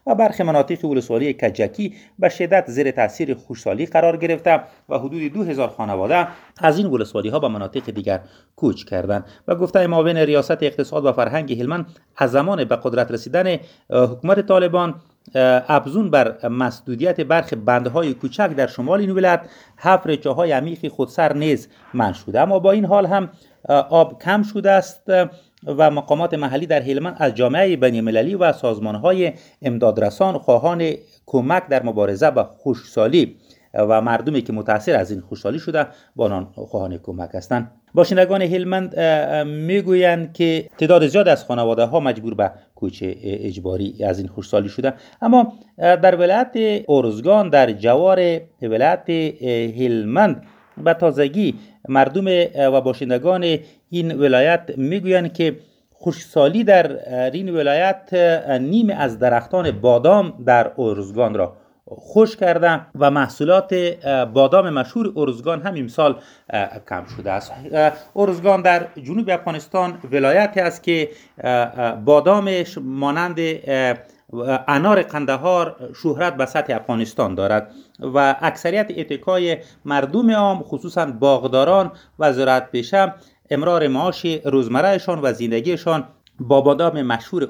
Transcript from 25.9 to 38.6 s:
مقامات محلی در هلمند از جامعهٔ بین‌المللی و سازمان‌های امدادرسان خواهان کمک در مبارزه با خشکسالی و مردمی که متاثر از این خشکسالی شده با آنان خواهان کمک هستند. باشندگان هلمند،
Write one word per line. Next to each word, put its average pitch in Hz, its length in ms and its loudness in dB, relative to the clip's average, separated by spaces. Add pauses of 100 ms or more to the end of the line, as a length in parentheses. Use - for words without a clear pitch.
مقامات 151 440 -2
محلی 143 320 -4
در 151 160 0
هلمند 139 360 -4
از 135 160 0
جامعهٔ 147 420 2
بین‌المللی 117 580 2
و 175 180 2
سازمان‌های 117 800 -2 (300)
امدادرسان 110 760 0
خواهان 160 540 0 (340)
کمک 139 420 0
در 135 140 0
مبارزه 104 480 0
با 123 200 0 (140)
خشکسالی 127 720 0 (380)
و 110 260 2
مردمی 120 420 0
که 117 100 -8
متاثر 107 440 -2
از 98 140 -2
این 95 100 -8
خشکسالی 107 380 -8
شده 151 280 -4 (300)
با 117 80 -2
آنان 95 300 -4
خواهان 92 440 -8
کمک 90 360 -12
هستند. 117 380 -6 (220)
باشندگان 185 480 2
هلمند، 185 540 -4